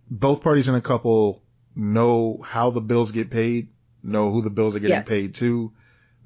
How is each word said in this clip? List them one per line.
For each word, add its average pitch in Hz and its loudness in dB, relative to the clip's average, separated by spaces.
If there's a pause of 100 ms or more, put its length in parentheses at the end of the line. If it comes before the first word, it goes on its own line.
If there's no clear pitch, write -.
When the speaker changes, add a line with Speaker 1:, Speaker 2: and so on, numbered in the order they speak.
Speaker 1:
both 139 0
parties 143 2
in 131 2
a 123 0
couple 113 2 (320)
know 113 2
how 117 -2
the 120 -2
bills 113 0
get 113 -4
paid, 117 -2 (360)
know 104 0
who 113 0
the 107 -2
bills 107 0
are 104 -6
getting 104 2
Speaker 2:
Yes. 107 -6
Speaker 1:
paid 98 -2
to, 120 -2 (520)